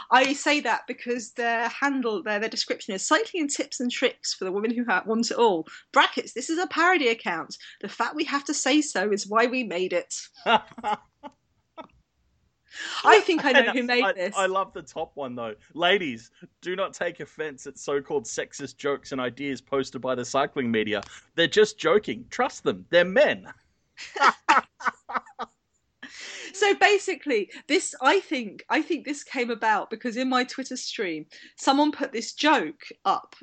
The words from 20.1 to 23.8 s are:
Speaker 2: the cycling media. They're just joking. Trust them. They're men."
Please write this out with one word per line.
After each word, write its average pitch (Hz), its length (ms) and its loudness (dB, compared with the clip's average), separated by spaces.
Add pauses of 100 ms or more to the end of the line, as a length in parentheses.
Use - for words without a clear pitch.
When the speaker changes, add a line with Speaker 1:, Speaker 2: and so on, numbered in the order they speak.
Speaker 2:
the 123 100 -4
cycling 135 460 0
media. 104 320 0 (320)
They're 165 140 4
just 208 300 4
joking. 160 520 0
Trust - 320 -2
them. 92 280 -2
They're 175 140 6
men." 185 440 2 (680)